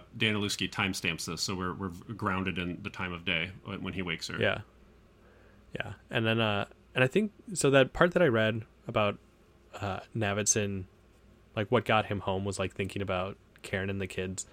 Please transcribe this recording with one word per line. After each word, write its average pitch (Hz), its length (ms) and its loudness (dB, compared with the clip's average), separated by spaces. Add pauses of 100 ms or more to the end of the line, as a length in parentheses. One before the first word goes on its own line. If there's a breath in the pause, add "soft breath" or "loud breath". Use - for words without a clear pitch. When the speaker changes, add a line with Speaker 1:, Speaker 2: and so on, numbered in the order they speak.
(180)
Speaker 1:
Danielewski 104 520 0
timestamps 92 560 -2
this, 82 160 -6
so 101 140 -2
we're, 90 180 -4
we're 95 160 -6 (260)
grounded 95 420 0
in 90 260 -4
the 101 60 -8
time 90 240 -6
of 85 120 -10
day 90 260 0 (140)
when, 98 180 -8
when 92 100 -4
he 95 80 -4
wakes 82 260 -4
her. - 120 -4
Speaker 2:
Yeah. 101 220 2 (1120 soft breath)
Yeah. - 180 -8 (160)
And 117 160 0
then, 113 140 4
uh, 104 260 2 (300)
and 127 80 6
I 127 40 8
think, 208 240 2 (220)
so 151 180 2
that 135 220 6
part 175 200 6
that 175 80 2
I 170 60 6
read 110 360 2 (240)
about, 107 300 2 (600)
uh, 98 200 -4 (140)
Navidson, 101 720 0 (680)
like, 107 160 -2
what 117 140 4
got 107 220 4
him 101 140 -2
home 98 240 -2
was, 101 140 -4
like, 95 140 -2
thinking 101 280 -4
about 95 360 -2 (240)
Karen 98 280 -2
and 98 120 -4
the 92 60 -2
kids. 92 460 -6